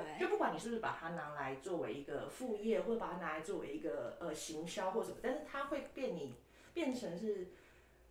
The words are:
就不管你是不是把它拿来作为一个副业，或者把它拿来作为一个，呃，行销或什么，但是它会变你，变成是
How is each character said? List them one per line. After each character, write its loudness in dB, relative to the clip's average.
就 4
不 6
管 6
你 -2
是 -4
不 0
是 -2
把 0
它 -4
拿 -4
来 -2
作 0
为 0
一 -6
个 -4
副 -2
业， 4
或 2
者 4
把 0
它 -2
拿 0
来 -2
作 -2
为 -4
一 -2
个， -2
呃， -2
行 -4
销 0
或 4
什 0
么， -6
但 4
是 0
它 0
会 0
变 0
你， -4
变 4
成 -2
是 0